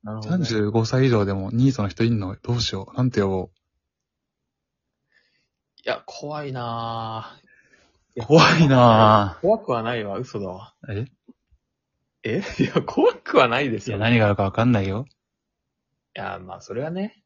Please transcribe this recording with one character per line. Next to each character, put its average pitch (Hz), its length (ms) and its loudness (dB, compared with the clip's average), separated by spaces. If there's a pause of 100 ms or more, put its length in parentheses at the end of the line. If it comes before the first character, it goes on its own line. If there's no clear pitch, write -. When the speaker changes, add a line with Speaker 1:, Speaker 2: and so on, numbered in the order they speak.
Speaker 1:
な 107 120 -14
る 110 40 -10
ほ 110 60 -12
ど 180 160 -4
ね。 165 40 -2
Speaker 2:
三 - 0 -
十 107 280 -2
五 113 120 2
歳 131 220 0
以 131 40 4
上 107 160 2
で 98 80 -2
も 98 180 -6
ニ 127 200 4
ー 127 40 -4
ト 104 80 -2
の 98 60 -2
人 - 140 -2
い 117 60 2
ん 117 100 0
の？ 92 220 -8
ど 120 140 -4
う 120 40 -4
し - 140 -4
よ 95 180 -10
う。 - 60 -8
な 127 60 0
ん 127 80 0
て 107 100 0
呼 98 60 2
ぼ 95 160 -2
う。 - 80 -14 (2250)
Speaker 1:
い - 20 -6
や、 - 200 -6
怖 151 360 -12
い 139 80 -10
な 117 880 -8 (760)
ぁ。 - 20 -10
い 120 40 -8
や、 - 40 -8
Speaker 2:
怖 160 160 6 (160)
い 160 100 6
な 110 720 6
ぁ。 - 40 -14
Speaker 1:
怖 220 180 2
く 220 100 -14
は 117 140 -2
な 120 120 -4
い 110 80 -6
わ。 98 140 -8
嘘 117 220 -8
だ 98 80 -8
わ。 95 260 -14 (160)
Speaker 2:
え？ 107 160 -6 (1160)
Speaker 1:
え？ 143 180 -4
<laughs> - 180 -12
い 139 40 2
や、 - 180 -2
怖 453 320 0
く - 240 -2
は 131 100 6
な 120 140 -2
い 139 80 -4
で 110 100 -4
す 123 120 -10
よ。 104 60 -6
Speaker 2:
い - 20 -6
や、 110 60 -2
何 120 120 4
が 110 80 4
あ 104 40 4
る 101 60 2
か 104 60 -2
わ 98 100 0
か 113 120 -2
ん 123 80 4
な 104 100 2
い 95 60 -4
よ。 107 180 -6 (1120)
Speaker 1:
い - 20 -14
や、 95 200 -10
ま 92 160 -16
あ、 90 60 -18
そ - 120 -14
れ 117 80 -6
は 156 80 -6
ね。 190 360 -8